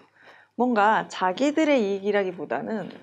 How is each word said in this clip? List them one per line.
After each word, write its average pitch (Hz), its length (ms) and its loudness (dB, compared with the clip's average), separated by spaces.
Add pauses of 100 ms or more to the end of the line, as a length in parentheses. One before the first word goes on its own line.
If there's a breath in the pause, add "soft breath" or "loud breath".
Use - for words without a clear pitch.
(560 soft breath)
뭔가 214 540 2
자기들의 277 720 2
이익이라기보다는 196 1080 -4 (140)